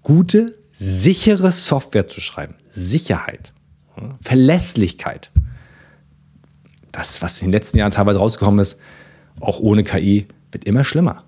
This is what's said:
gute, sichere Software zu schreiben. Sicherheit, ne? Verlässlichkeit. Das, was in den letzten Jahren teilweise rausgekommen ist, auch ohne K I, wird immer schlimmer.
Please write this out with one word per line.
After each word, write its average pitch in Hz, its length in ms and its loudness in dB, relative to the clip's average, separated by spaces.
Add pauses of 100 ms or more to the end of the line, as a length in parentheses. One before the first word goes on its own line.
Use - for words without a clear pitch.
gute, 185 460 4 (240)
sichere 180 800 0
Software - 560 -2
zu - 120 -16
schreiben. - 360 -12 (160)
Sicherheit, - 840 -6 (420)
ne? 123 260 -14
Verlässlichkeit. 131 1080 0 (1600)
Das, - 300 -8
was - 200 -8
in 92 60 -4
den 92 60 0
letzten - 240 -2
Jahren 104 140 2
teilweise 101 260 2
rausgekommen 101 420 2
ist, - 180 -2 (600)
auch - 200 -6
ohne 104 240 2
K - 160 -2
I, 101 280 2 (240)
wird - 140 -14
immer 123 180 0
schlimmer. 156 440 -2